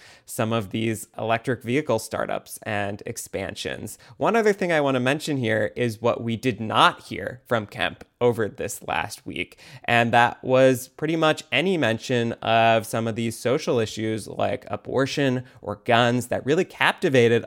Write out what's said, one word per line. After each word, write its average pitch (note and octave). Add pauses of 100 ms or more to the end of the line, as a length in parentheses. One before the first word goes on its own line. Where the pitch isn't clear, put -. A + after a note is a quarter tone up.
(260)
some A2+
of G#2
these A2
electric A2+
vehicle B2
startups -
and G#2
expansions. - (180)
One F3+
other G#3+
thing F#3
I D#3
want C#3
to B2
mention C#3+
here A2
is A2+
what A#2
we A2+
did A2+
not A#2
hear G#2
from A2
Kemp - (160)
over A#2
this -
last -
week, - (260)
and A#2
that A#2+
was B2+
pretty D#3+
much D#3
any E3+
mention A#2
of A2+
some A2+
of G#2+
these A2+
social B2+
issues A2
like G#2
abortion B2+ (180)
or G2+
guns A#2+
that -
really E3
captivated B2+